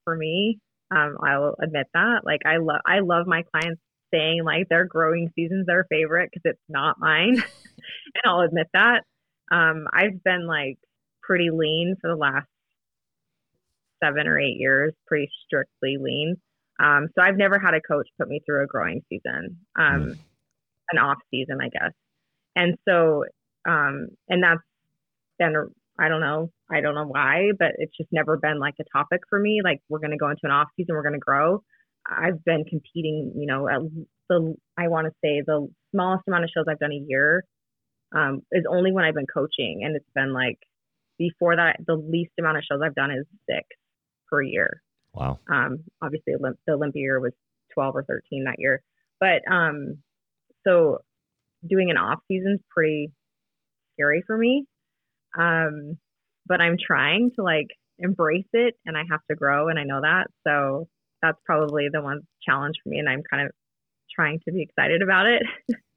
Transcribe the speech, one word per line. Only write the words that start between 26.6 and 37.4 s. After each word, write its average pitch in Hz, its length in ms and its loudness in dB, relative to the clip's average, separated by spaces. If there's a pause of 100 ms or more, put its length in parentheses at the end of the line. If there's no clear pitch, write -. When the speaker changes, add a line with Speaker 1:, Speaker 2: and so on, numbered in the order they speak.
Speaker 1:
I 147 100 0
don't 147 140 0
know 151 120 -4
why, 143 520 2
but 165 200 2
it's - 180 -6
just - 160 -8
never 156 260 2
been, 151 200 0
like, 143 220 -2
a 156 40 -6 (120)
topic 165 320 0
for 202 100 0
me. 208 240 2
Like, 165 260 0
we're 151 120 -4
gonna 151 160 -4
go 147 140 -2
into 156 140 -6
an 143 80 0
off 143 240 2
season, 170 180 -4
we're 151 80 -2
gonna 147 160 -2
grow. 151 440 0 (460)
I've 165 360 -2
been 156 200 0
competing, 156 720 -6
you 147 100 -6
know, 135 220 -2
at 131 120 0 (480)
the, 160 260 0 (240)
I 170 100 -2
wanna 160 220 0 (120)
say 147 200 0
the 147 260 -2 (240)
smallest 185 360 0
amount 175 160 0
of 165 60 -6
shows 160 180 -2
I've 151 100 -4
done 151 140 -4
a 143 140 -8
year, 151 380 2 (680)